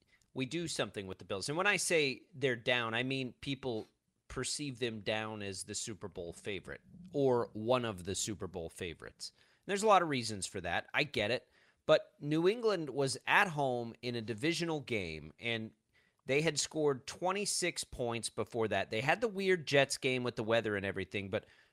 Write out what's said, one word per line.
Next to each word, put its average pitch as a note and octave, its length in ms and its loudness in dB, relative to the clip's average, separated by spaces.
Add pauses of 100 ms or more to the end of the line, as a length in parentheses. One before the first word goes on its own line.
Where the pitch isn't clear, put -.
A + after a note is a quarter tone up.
(340)
we C3 100 -2
do E3 220 -4
something A2 400 -4
with F#2 120 -10
the - 60 -18
Bills. F#2+ 240 -4
And D3 80 -4
when F#3+ 120 2
I G3+ 80 4
say D3+ 460 2 (120)
they're C3 220 0
down, A#2+ 380 0
I B2 100 2
mean C3 360 -4
people B2 500 -4 (360)
perceive C3 540 -6
them A2+ 220 -2
down A2 380 -2
as G2 220 -6
the G#2 140 -8
Super G#2 320 -8
Bowl E2+ 240 -8
favorite F2 480 -8 (320)
or B2+ 400 4
one A#2+ 320 2
of F#2 220 -4
the F#2+ 100 -2
Super G2 320 -4
Bowl E2 220 -8
favorites. - 680 -10
And - 340 -14
there's G3 140 0
a A3 40 6
lot F#3+ 140 10
of E3 60 0
reasons A2 400 -2
for G2 140 -8
that. E2+ 300 0
I C3+ 120 2
get A2 260 0
it. B2 140 0 (420)
But D#3 240 6 (100)
New D#3 260 2
England G#3 440 2
was B2+ 260 0 (100)
at F#3+ 220 6
home B2+ 540 -2
in A#2+ 120 -4
a A#2+ 60 -4
divisional D3 600 -2
game, E2+ 600 -4
and A2+ 300 -4 (560)
they C#3 160 4
had D#3 180 2
scored D3 460 0
twenty-six F#3 760 -2
points A#2 460 -4
before A2+ 400 -2
that. G2 220 0
They A2 100 0
had D3+ 220 2
the A#3+ 60 4
weird F#3 380 0
Jets C#3 300 4
game C3 260 0
with B2 140 -2
the B2 60 0
weather G#2+ 340 2
and F#2+ 80 0
everything, G2 460 -4
but G2+ 160 -2 (260)